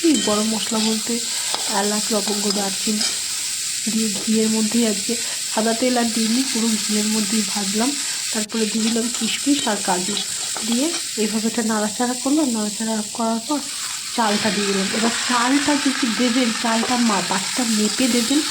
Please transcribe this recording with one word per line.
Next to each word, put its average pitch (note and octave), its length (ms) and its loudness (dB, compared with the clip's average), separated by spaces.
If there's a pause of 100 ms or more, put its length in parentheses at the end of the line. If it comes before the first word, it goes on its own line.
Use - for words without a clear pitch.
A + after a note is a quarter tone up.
এই E4 100 6 (120)
গরম G#3+ 240 2
মশলা A3 300 -2
বলতে A3 340 0 (600)
এলাচ, G#3 400 0
লবঙ্গ, G#3 420 0
দারচিনি G#3 440 -2 (920)
দিয়ে A3 180 0 (160)
ঘিয়ের A3 240 2
মধ্যেই A3 380 2
আজকে, G#3+ 280 -2 (400)
সাদা A3 180 2
তেল B3+ 240 2
আর A#3 60 2
দিইনি, A3+ 400 0 (100)
পুরো A3+ 140 0
ঘিয়ের G#3 380 0
মধ্যেই G#3+ 420 0
ভাজলাম। G#3+ 440 0 (420)
তারপরে A3 320 -2
দিয়ে G#3+ 200 -2
দিলাম A3+ 240 0 (100)
কিশমিশ C#4 480 0
আর G#3 160 2
কাজু, F#3 300 0 (540)
দিয়ে B3+ 240 0 (260)
এইভাবে G#3+ 300 0
একটা A3+ 160 -2
নাড়াচাড়া A3 500 0 (100)
করলাম। C#4+ 280 4
নাড়াচাড়া A3 520 -2 (100)
করার A3+ 340 0
পর D4 120 0 (560)
চালটা G#3+ 340 2
দিয়ে G3+ 180 0
দিলাম। G3 260 0
এবার A3+ 160 2 (180)
চালটা C4 480 4
যদি C4+ 320 0 (100)
দেবেন, A#3+ 320 4 (140)
চালটা A#3 320 2
মা-, G#3+ 340 4
বাটিটা F#3+ 340 0
মেপে A3 440 2
দেবেন A#3+ 320 4 (100)